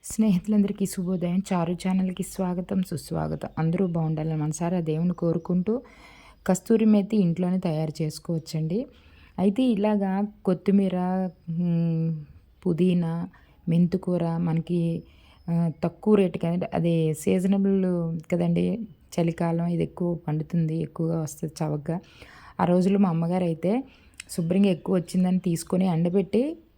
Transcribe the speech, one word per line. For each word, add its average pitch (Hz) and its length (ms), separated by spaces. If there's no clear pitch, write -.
స్నేహితులందరికీ 202 720
శుభోదయం. 185 580
చారు 175 200
ఛానల్‌కి 185 500
స్వాగతం, 185 600
సుస్వాగతం. 156 720
అందరూ 170 300
బాగుండాలని 160 480
మనసారా 170 440
దేవుని 160 340
కోరుకుంటూ, 175 680
కస్తూరి 220 380
మేతి 208 320
ఇంట్లోనే 180 420
తయారు 160 440
చేసుకోవచ్చండి. 160 800
అయితే 202 240
ఇలాగా 202 640
కొత్తిమీర, 190 520
హ్మ్, 165 760
పుదీనా, 175 640
మెంతికూర 170 680
మనకి, 170 680
ఆ, 170 220
తక్కువ 190 320
రేటుకి, 180 320
అంటే 175 260
అదే 165 400
సీజనబుల్ 196 720
కదండి, 175 480
చలికాలం, 170 460
ఇది 170 160
ఎక్కువ 175 320
పండుతుంది, 160 640
ఎక్కువగా 165 440
వస్తుంది 151 320
చవకగా. 151 360
ఆ - 20
రోజుల్లో 185 360
మా 190 100
అమ్మగారు 165 340
అయితే 175 400
శుభ్రంగా 185 400
ఎక్కువ 185 260
వచ్చిందని 185 440
తీసుకొని 185 460
ఎండబెట్టి 190 720